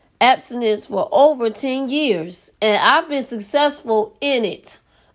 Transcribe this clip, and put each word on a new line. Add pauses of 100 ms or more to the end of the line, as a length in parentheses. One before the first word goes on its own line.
(200)
abstinence
for
over
ten
years, (100)
and
I've
been
successful
in
it (340)